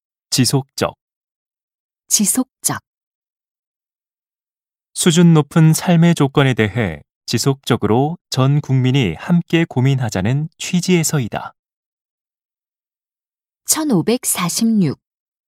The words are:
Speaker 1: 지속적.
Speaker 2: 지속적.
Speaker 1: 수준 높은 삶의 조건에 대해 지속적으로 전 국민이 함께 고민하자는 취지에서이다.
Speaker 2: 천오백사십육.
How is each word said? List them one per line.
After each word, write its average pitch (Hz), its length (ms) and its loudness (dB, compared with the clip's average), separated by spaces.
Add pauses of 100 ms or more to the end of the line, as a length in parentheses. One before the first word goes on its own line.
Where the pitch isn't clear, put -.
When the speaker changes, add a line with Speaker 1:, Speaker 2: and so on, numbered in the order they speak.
(280)
Speaker 1:
지속적. - 680 -2 (1080)
Speaker 2:
지속적. - 760 -2 (2000)
Speaker 1:
수준 170 400 4
높은 156 400 2
삶의 170 420 2
조건에 139 380 2
대해 104 480 -2 (240)
지속적으로 135 920 -2 (100)
전 135 320 0
국민이 127 540 0
함께 170 520 0
고민하자는 127 920 -2
취지에서이다. 165 960 -2 (2000)
Speaker 2:
천오백사십육. 214 1400 -2 (480)